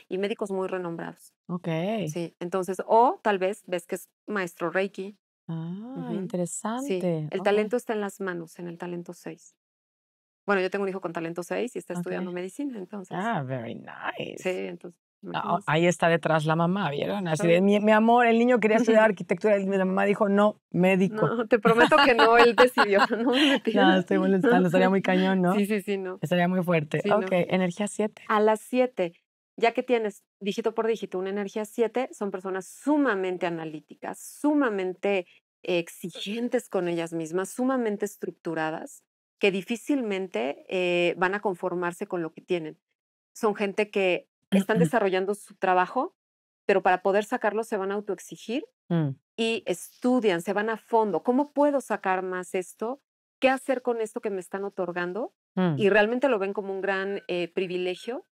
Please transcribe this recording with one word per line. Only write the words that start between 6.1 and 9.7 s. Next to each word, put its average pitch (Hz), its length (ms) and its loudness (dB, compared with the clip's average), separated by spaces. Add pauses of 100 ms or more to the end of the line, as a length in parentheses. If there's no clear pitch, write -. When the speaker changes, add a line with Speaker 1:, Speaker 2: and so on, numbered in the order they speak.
Speaker 2:
interesante. 214 720 -4
Speaker 1:
Sí, 175 440 -2
el 190 100 -4
Speaker 2:
Ok. 185 40 -4
Speaker 1:
talento 208 320 2
está 240 180 -6
en 214 60 -4
las 196 200 -6
manos, 175 380 -8
en 175 100 -10
el 170 100 -12
talento 175 360 -10
seis. - 420 -18 (880)